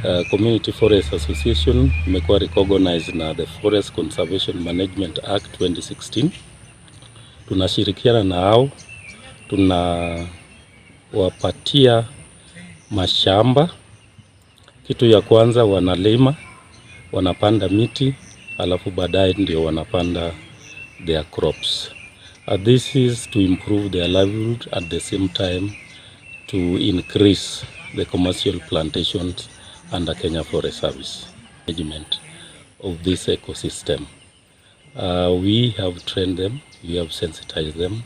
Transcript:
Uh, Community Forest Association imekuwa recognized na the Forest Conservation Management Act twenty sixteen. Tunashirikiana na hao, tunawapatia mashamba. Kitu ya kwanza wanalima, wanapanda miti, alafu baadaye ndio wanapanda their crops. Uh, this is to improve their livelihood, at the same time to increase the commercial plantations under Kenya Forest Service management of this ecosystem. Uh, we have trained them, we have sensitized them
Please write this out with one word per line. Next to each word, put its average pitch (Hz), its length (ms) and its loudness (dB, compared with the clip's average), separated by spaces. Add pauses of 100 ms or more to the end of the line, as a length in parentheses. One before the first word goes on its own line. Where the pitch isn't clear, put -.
Uh, 87 260 0
Community 107 420 0
Forest 101 420 2
Association 120 760 2 (160)
imekuwa 92 320 2
recognized 92 760 2
na 78 200 -4
the 80 100 -4
Forest 104 460 0
Conservation 90 680 -4
Management 87 600 -4 (100)
Act - 280 -4
twenty 87 240 -2
sixteen. - 500 -4 (1160)
Tunashirikiana 101 760 0
na 92 120 0
hao, 110 340 4 (2500)
tunawapatia 113 920 2 (880)
mashamba. 107 760 4 (1200)
Kitu 127 180 0
ya 107 160 8
kwanza 113 440 6
wanalima, 98 680 4 (760)
wanapanda 98 580 2
miti, 117 440 0 (440)
alafu 90 340 -2
baadaye 92 460 2
ndio 82 260 0
wanapanda 85 680 -2 (720)
their 80 260 -2
crops. - 580 -4 (580)
Uh, 101 160 -2
this 120 320 2
is 123 340 0
to 107 120 0
improve 101 480 0
their 87 180 -2
livelihood, 107 640 0
at 92 180 -6
the 82 100 -4
same 95 280 -4
time 95 440 -4 (760)
to 104 100 -4 (200)
increase 101 880 2 (300)
the 98 100 -4
commercial 90 540 -2
plantations 87 880 -4 (440)
under 82 220 -4
Kenya 82 280 -4
Forest 73 380 -6
Service 67 440 -8 (420)
management 78 520 -8 (640)
of 90 200 -6
this 92 240 -2
ecosystem. 80 800 -6 (880)
Uh, 90 360 0 (100)
we 110 360 2
have 90 280 -6
trained 92 320 -4
them, 104 220 -4 (240)
we 85 140 -8
have 82 160 -6
sensitized 80 640 -8
them 98 280 -4